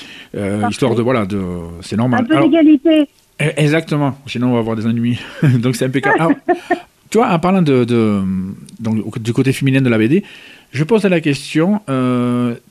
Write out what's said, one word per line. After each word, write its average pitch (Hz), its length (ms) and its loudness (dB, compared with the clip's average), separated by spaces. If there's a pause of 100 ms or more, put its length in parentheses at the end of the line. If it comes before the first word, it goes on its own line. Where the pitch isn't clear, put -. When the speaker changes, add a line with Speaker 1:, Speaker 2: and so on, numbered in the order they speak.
(340)
Speaker 1:
Euh, 104 280 -4
Speaker 2:
Parfait. 104 100 -2
Speaker 1:
histoire 113 240 0
de, 120 60 -2
voilà, 117 240 0
de, 98 160 -4 (400)
c'est - 160 -6
normal. 127 240 0
Speaker 2:
Un - 20 0
peu 302 140 0
Speaker 1:
Alors, 311 120 4
Speaker 2:
d'égalité. 311 600 4 (320)
Speaker 1:
eh, 156 160 -2
exactement, 147 680 0
sinon 123 260 -2
on - 20 2
va 120 60 2
avoir 113 180 -2
des 110 100 -2
ennuis. 117 320 0 (220)
<laughs> 127 180 4
Donc 123 160 0
c'est 131 80 -2
impeccable. 139 340 0
Alors, 165 140 2 (160)
Speaker 2:
<laughs> - 640 -4
Speaker 1:
tu 208 80 0
vois, 247 100 2
en 180 100 0
parlant 180 240 2
de, 131 220 4
de, 113 380 2 (580)
donc, 110 400 -4
du 113 140 -4
côté 131 180 0
féminin 135 300 0
de 127 80 2
la 113 80 4
B 110 60 4
D, 160 200 2 (480)
je 143 140 -2
pose 220 180 2
la 180 160 2
question, 156 680 0
euh, 123 680 0 (160)